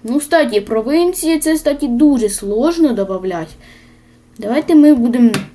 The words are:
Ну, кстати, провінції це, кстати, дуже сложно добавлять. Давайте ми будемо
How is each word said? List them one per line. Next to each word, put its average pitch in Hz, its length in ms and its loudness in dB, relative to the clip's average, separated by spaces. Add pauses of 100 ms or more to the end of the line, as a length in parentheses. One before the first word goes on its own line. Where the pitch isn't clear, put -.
Ну, 240 140 -4
кстати, 269 420 0
провінції 311 760 -2
це, 320 160 0
кстати, 294 340 -2
дуже 240 400 2
сложно 247 640 -2
добавлять. 185 640 -6 (840)
Давайте 269 360 -2
ми 302 200 6
будемо 240 360 2 (240)